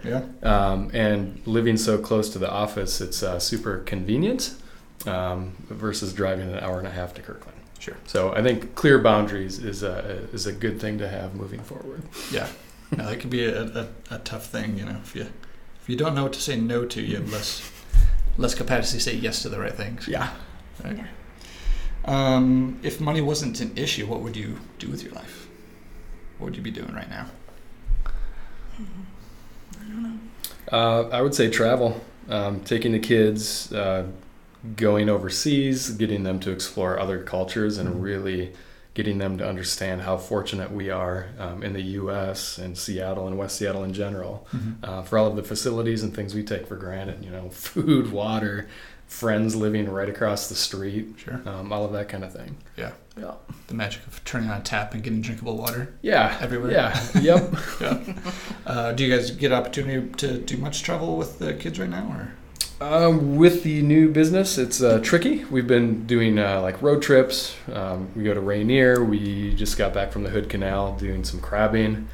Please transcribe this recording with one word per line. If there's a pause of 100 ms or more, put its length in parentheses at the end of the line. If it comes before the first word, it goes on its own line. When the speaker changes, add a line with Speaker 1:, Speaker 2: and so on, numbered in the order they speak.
Speaker 1:
Yeah. (220)
Speaker 2:
Um,
and
living
so
close
to
the
office,
it's,
uh,
super
convenient, (540)
um, (160)
versus
driving
an
hour
and
a
half
to
Kirkland. (240)
Speaker 1:
Sure. (120)
Speaker 2:
So
I
think
clear
boundaries
is
a, (140)
is
a
good
thing
to
have
moving
forward. (300)
Speaker 1:
Yeah. (480)
No,
that
can
be
a,
a, (240)
a
tough
thing,
you
know.
If
you, (580)
if
you
don't
know
what
to
say
no
to,
you
have
less, (720)
less
capacity
to
say
yes
to
the
right
things.
Speaker 2:
Yeah. (540)
Speaker 1:
Right.
Speaker 3:
Yeah. (1000)
Speaker 1:
Um,
if
money
wasn't
an
issue,
what
would
you (240)
do
with
your
life? (920)
What
would
you
be
doing
right
now? (1500)
Speaker 3:
I
don't
know. (540)
Speaker 2:
Uh,
I
would
say
travel, (280)
um,
taking
the
kids,
uh, (720)
going
overseas,
getting
them
to
explore
other
cultures,
and
Speaker 1:
Mm-hmm.
Speaker 2:
really (420)
getting
them
to
understand
how
fortunate
we
are, (100)
um,
in
the
U
S
and
Seattle
and
West
Seattle
in
general,
Speaker 1:
Mm-hmm.
Speaker 2:
uh,
for
all
of
the
facilities
and
things
we
take
for
granted,
you
know,
<laughs>
food,
water, (400)
friends
living
right
across
the
street,
Speaker 1:
Sure.
Speaker 2:
um,
all
of
that
kind
of
thing. (200)
Speaker 1:
Yeah. (260)
Speaker 2:
Yeah. (360)
Speaker 1:
The
magic
of
turning
on
a
tap
and
getting
drinkable
water
Speaker 2:
Yeah.
Speaker 1:
everywhere.
Speaker 2:
Yeah. (200)
Yep. (120)
Speaker 1:
<laughs>
Yeah. (680)
Uh,
do
you
guys
get
opportunity
to
do
much
travel
with
the
kids
right
now,
or? (480)
Speaker 2:
Um,
with
the
new
business,
it's,
uh,
tricky.
We've
been
doing,
uh,
like,
road
trips. (160)
Um,
we
go
to
Rainier.
We
just
got
back
from
the
Hood
Canal
doing
some
crabbing.